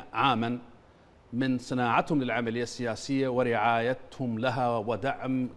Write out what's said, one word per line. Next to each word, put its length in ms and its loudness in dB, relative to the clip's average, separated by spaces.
عامًا 460 2
من 240 2
صناعتهم 640 2
للعملية 400 0
السياسية 640 -2
ورعايتهم 1120 0
لها 380 0
ودعم 800 -2